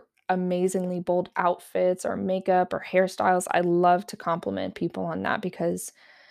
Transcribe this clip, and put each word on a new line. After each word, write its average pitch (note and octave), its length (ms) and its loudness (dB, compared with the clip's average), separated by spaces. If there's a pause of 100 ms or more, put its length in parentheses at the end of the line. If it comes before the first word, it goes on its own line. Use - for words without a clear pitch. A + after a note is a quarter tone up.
(300)
amazingly F3+ 720 0
bold F3 340 0
outfits F3+ 720 0
or - 100 -2
makeup F#3 580 0
or - 160 -4
hairstyles. F#3 640 2
I - 80 2
love F3 480 4
to - 100 -14
compliment - 580 -4
people F#3 280 -4
on F3 200 -6
that - 180 -2
because F3+ 500 -4 (400)